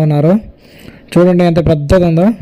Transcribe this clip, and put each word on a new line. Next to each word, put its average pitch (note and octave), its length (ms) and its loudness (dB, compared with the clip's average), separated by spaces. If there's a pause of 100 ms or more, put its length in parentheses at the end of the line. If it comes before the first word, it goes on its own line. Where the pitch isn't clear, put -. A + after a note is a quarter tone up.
ఉన్నారు. D3+ 280 0 (800)
చూడండి F3+ 360 2
ఎంత E3 200 -2
పెద్దది D#3+ 400 0
ఉందో. E3+ 180 0 (140)